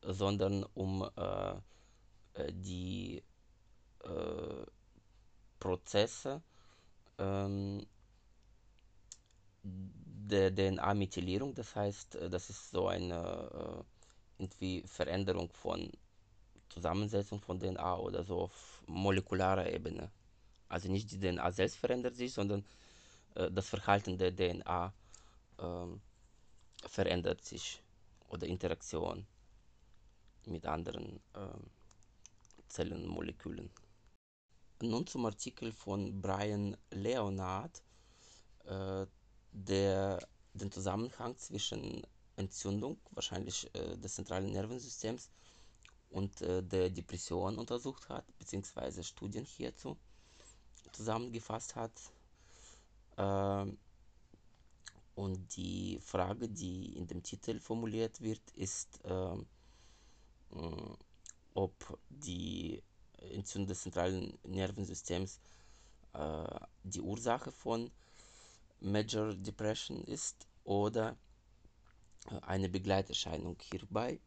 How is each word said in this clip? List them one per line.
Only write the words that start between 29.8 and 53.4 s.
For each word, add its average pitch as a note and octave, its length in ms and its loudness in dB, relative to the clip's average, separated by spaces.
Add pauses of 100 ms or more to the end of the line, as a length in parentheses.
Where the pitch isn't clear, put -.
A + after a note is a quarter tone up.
mit E2 200 -4
anderen, - 540 -2 (140)
ähm, - 360 -10 (1000)
Zellen E2+ 360 -2
und - 20 -4
Molekülen. - 640 -6 (1120)
Nun A#2 240 2
zum B2 200 0
Artikel A2+ 440 -4
von G2 500 -2
Brian G2+ 560 2 (140)
Leonard, G2 920 0 (840)
äh, F#2+ 420 -2 (460)
der G2 680 4 (340)
den G2 200 -4
Zusammenhang A2+ 640 -2
zwischen - 640 -4 (340)
Entzündung, G2+ 600 0 (140)
wahrscheinlich, - 600 -4
äh, F2 220 -2
des G2+ 200 -6
zentralen F#2+ 340 0
Nervensystems, A2+ 800 -2 (800)
und, F#2+ 320 -2
äh, F2+ 200 4
der F#2 280 4
Depression F2+ 680 -2
untersucht A#2+ 500 -4
hat, - 160 -6 (140)
beziehungsweise E2+ 640 -6
Studien G2+ 420 -6
hierzu - 520 -6 (960)
zusammengefasst A2+ 840 -2
hat. A#2 180 -4 (1200)
Ähm, G2 600 2 (1400)